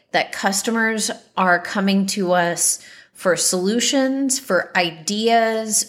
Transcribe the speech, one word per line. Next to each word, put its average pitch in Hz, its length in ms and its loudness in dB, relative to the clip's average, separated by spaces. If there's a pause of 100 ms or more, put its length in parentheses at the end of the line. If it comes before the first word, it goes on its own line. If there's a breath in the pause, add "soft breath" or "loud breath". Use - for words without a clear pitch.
(120)
that - 200 0
customers 220 800 -2 (260)
are 180 220 4
coming 196 480 0
to 190 240 -2
us 170 520 0 (300 loud breath)
for 175 220 0
solutions, 254 1040 0
for - 360 -2
ideas, 214 1120 0